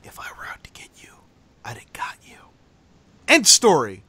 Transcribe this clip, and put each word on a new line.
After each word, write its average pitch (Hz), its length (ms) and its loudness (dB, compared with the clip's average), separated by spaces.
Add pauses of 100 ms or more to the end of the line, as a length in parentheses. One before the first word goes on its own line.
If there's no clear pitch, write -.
If - 160 -20
I - 80 -16 (100)
were - 80 -18
out - 180 -18
to - 80 -20
get - 240 -20
you, - 140 -20 (540)
I'd - 140 -16
have - 160 -20
got - 300 -14
you. - 140 -20 (880)
End 294 200 2
story. 123 600 2